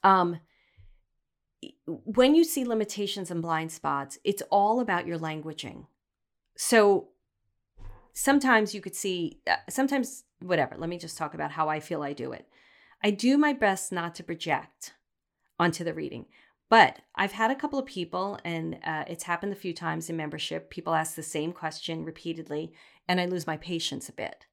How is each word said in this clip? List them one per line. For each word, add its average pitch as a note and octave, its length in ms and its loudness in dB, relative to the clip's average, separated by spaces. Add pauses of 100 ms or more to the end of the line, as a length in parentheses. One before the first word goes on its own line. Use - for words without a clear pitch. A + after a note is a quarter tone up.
Um, F3+ 380 6 (1500)
when B3 480 4
you E4 80 8
see D4 220 0
limitations G#3 680 -2
and E3+ 120 -2
blind D#3+ 280 -2
spots, C#3+ 540 -4
it's G3+ 260 0
all G#3 300 4
about G3 260 0
your E3 120 -4
languaging. D#3 680 -8 (720)
So G3+ 540 6 (1000)
sometimes B3+ 600 4
you G3+ 60 -8
could F3+ 160 -10
see, F3+ 500 -4
uh, - 100 2 (120)
sometimes, C4+ 560 -2 (160)
whatever, F3 360 0
let E3 120 -6
me F3 100 -6
just E3 180 -12
talk D3+ 160 -6
about D3+ 200 -6
how D#3 160 -2
I D#3 120 -2
feel D#3 220 -6
I C#3+ 100 -6
do C3 200 -8
it. - 160 -14 (560)
I G#3 80 4
do B3 260 4
my D4 140 6
best G3 400 0
not E3+ 240 -4
to F3 80 -14
project - 720 -6 (680)
onto E3+ 240 2
the E3 100 -4
reading, C#3 320 -8 (420)
but - 320 8 (140)
I've G3 180 0
had A3 180 2
a C4+ 60 0
couple C#4+ 220 -4
of - 80 -4
people, F3+ 580 -6
and, E3 400 -6
uh, D#3 220 -4
it's - 180 -12
happened F3+ 280 -4
a G3 40 -8
few F#3 160 -8
times E3 380 -6
in E3+ 60 -4
membership, D#3 540 -6
people E3+ 240 -4
ask D#3+ 200 0
the D#3+ 80 -10
same D#3 300 -4
question D#3+ 520 -8
repeatedly, D#3+ 680 -8 (340)
and F3+ 140 0
I F3+ 60 -2
lose F3+ 200 -4
my D#3 100 -4
patience D#3+ 520 -6
a - 40 -18
bit. - 400 -10